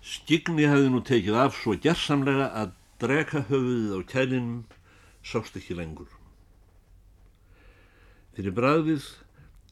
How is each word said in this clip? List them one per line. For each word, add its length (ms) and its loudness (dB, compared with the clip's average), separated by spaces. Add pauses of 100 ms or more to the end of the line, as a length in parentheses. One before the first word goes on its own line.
Skyggni 640 0
hafði 240 6
nú 160 2
tekið 320 2
af 160 4
svo 240 0
gersamlega 720 0 (100)
að 140 -4 (260)
drekahöfuðið 960 -2
á 60 -4 (100)
kælinum 540 -2 (580)
sást 320 -8
ekki 240 -10
lengur. 320 -12 (2250)
Fyrir 220 -6
bragðið 500 0 (640)